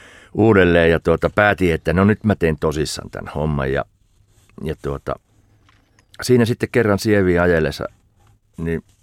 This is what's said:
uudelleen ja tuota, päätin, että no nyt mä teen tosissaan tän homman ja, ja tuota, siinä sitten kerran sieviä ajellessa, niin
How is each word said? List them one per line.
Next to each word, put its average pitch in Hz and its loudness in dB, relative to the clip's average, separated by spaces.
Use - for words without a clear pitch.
uudelleen 90 4
ja 82 0
tuota, 82 0
päätin, 98 0
että 80 -4
no 92 2
nyt 104 0
mä 104 0
teen 78 -2
tosissaan 76 -4
tän - -14
homman 71 -4
ja, 67 -4
ja 78 -8
tuota, 69 -8
siinä 120 2
sitten 110 -4
kerran 107 0
sieviä 95 2
ajellessa, 80 0
niin 82 -6